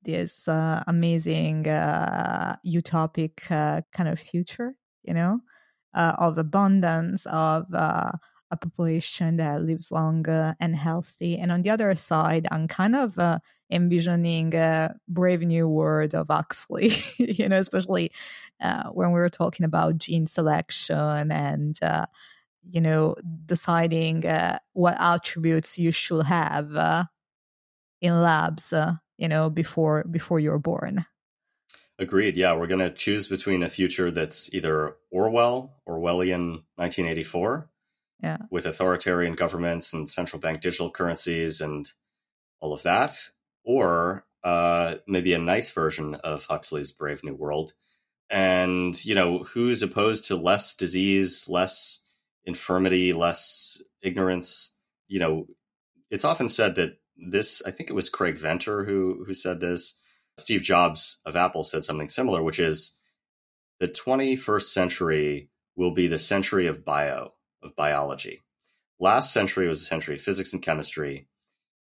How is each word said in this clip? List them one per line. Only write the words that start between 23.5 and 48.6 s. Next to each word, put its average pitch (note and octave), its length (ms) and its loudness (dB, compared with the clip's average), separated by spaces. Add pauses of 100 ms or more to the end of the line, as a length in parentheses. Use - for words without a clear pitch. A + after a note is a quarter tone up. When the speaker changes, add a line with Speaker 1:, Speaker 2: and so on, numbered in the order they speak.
Speaker 1:
uh, E3 340 0 (140)
what F3 260 4
attributes E3 800 0
you E3 140 2
should D#3+ 340 -2
have, D3 500 0
uh, D#3+ 300 2 (960)
in E3+ 200 4
labs, D#3+ 500 2
uh, D#3+ 220 2 (240)
you E3 100 -4
know, D#3 220 2
before, D#3 600 0
before E3 300 -2
you're D3+ 200 2
born. E3+ 460 -4 (920)
Speaker 2:
Agreed. F#2+ 380 2
Yeah, F2+ 160 6
we're E2+ 140 0
gonna F#2 260 2
choose G#2 340 -2
between F#2+ 360 0
a E2+ 60 -2
future F2+ 420 0
that's D#2 420 -4
either D#2 420 -2 (160)
Orwell, A#2+ 760 0
Orwellian F2 760 -2 (140)
nineteen F2 280 -2
eighty-four, F2 640 -4 (520)
Speaker 1:
Yeah. D#3+ 160 -6 (120)
Speaker 2:
with E2+ 160 -4
authoritarian F2 720 0
governments E2+ 580 -2
and D#2 160 -8
central E2 320 -6
bank D#2+ 180 -4
digital E2+ 320 -4
currencies E2 720 -4
and D2+ 280 -8 (680)
all D2+ 140 -6
of D2 100 -10
that, G2+ 340 2 (460)
or, F#2 640 2 (180)
uh, E2+ 520 2 (120)
maybe F#2 240 2
a E2+ 80 4
nice F2+ 320 0
version D#2 440 -2
of D2+ 320 -6
Huxley's D2+ 440 -6
Brave D2 320 -8
New C#2+ 120 -10
World. D2+ 360 -4 (580)
And, F2+ 640 4 (120)